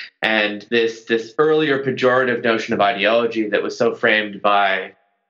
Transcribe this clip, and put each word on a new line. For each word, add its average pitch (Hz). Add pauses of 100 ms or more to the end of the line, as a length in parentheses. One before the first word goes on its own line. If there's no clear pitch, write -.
(220)
And 104
this, 113
this 117
earlier 151
pejorative 127
notion 113
of 104
ideology 110
that 101
was -
so 117
framed 107
by, 98 (360)